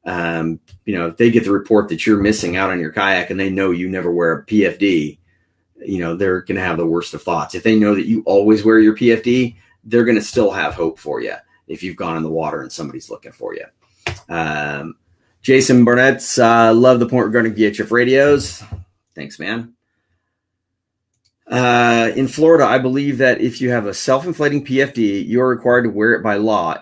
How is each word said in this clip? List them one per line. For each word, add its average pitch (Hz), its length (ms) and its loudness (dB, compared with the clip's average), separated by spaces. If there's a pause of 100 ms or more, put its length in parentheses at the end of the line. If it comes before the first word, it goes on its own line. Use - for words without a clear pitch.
Um, 82 560 -6 (240)
you 98 120 -4
know, 85 100 -4
if 82 100 -10
they 120 120 4
get 113 140 2
the 95 80 -2
report 104 380 0
that 82 180 -4
you're 104 140 4
missing 98 340 -2
out 95 140 -2
on 90 100 -4
your 78 120 -6
kayak 95 380 0
and 95 100 -6
they 98 100 -2
know 95 220 -2
you 90 180 -4
never 87 220 -4
wear 85 220 0
a 76 100 -8
P 104 220 2
F 85 120 -2
D, 82 420 0 (680)
you 95 140 -6
know, 85 160 -4
they're 92 260 -2
gonna 95 200 -6
have 87 160 -4
the 85 80 -2
worst 85 280 -4
of - 80 -14
thoughts. 82 320 -6
If 90 100 -10
they 110 140 2
know 104 180 2
that 92 100 -4
you 113 200 -2
always 104 380 4
wear 110 160 6
your 107 160 6
P 117 160 2
F 113 120 0
D, 123 340 -2 (260)
they're 113 220 2
gonna 113 160 2
still 107 300 0
have 78 220 -4
hope 80 260 -6
for 65 220 -8
you 50 120 -8 (340)
if 82 160 -14
you've 90 140 -12
gone 85 200 -6
in 80 60 -4
the 78 60 -6
water 78 320 -4
and 64 100 -14
somebody's 67 380 -12
looking - 240 -18
for - 220 -12
you. - 100 -14 (640)
Um, 76 680 -6 (460)
Jason 127 440 4
Barnett's, 123 520 2
uh, 113 360 4
"Love 123 260 6
the 117 80 0
point 120 200 0
regarding 113 260 -2
V 107 100 0
H 104 160 0
F 107 120 -4
radios." 135 680 2 (540)
Thanks, 71 240 -18
man. 117 340 -8 (1700)
Uh, 120 680 2
"In 131 120 -2
Florida, 156 380 4
I 127 120 2
believe 131 420 -2
that 127 200 2
if 120 220 -4
you 127 100 -2
have 110 160 -2
a 95 60 -8
self-inflating 143 720 -2
P 135 160 0
F 135 120 -2
D, 101 280 -2
you're 123 260 0
required 123 360 2
to 117 60 -2
wear 107 240 2
it - 100 -2
by 104 120 -2
law. 101 460 -2